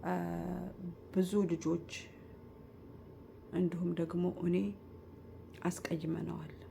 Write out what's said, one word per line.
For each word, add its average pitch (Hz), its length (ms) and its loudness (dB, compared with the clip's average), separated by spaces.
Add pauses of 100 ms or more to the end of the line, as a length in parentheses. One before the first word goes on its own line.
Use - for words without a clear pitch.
እ፣ 175 100 4 (960)
ብዙ 185 220 6 (140)
ልጆች 165 440 2 (1600)
እንዲሁም 175 420 4
ደግሞ 170 300 2 (160)
እኔ 175 160 6 (1040)
አስቀይመነዋል። 165 920 0 (180)